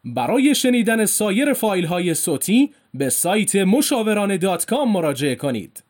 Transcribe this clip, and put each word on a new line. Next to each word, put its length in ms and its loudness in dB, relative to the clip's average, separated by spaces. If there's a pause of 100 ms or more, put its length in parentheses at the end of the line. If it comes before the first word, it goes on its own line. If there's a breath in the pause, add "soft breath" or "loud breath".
برای 460 0
شنیدن 500 2
سایر 480 0
فایل‌های 640 0
صوتی 560 0 (240 soft breath)
به 160 -2
سایت 460 0
مشاورانه 840 0
دات 280 -2
کام 260 0
مراجعه 420 0
کنید. 560 -6